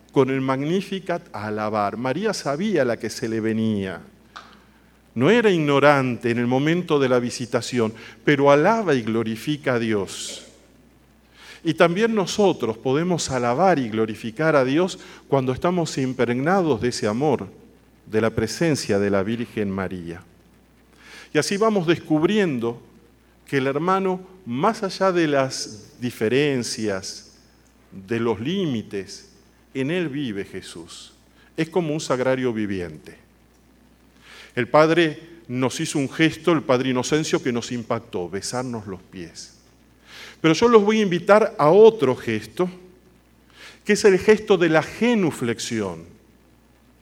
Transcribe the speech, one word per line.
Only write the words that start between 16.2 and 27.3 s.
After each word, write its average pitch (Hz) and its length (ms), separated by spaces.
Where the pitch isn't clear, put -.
de 123 80
ese 117 180
amor, 113 420
de 110 160
la 113 80
presencia 113 680
de 101 120
la 98 120
Virgen 110 480
María. 90 520
Y 151 40
así 196 200
vamos 208 280
descubriendo 156 960
que 143 120
el 131 80
hermano, 185 540
más 170 360
allá 190 300
de 170 140
las 131 760
diferencias, 113 1300